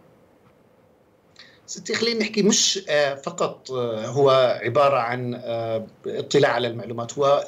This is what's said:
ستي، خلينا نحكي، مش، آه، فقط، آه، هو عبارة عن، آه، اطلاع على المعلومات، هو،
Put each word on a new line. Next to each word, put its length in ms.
ستي، 280
خلينا 260
نحكي، 220
مش، 460
آه، 260
فقط، 560
آه، 360
هو 240
عبارة 320
عن، 480
آه، 420
اطلاع 460
على 160
المعلومات، 500
هو، 300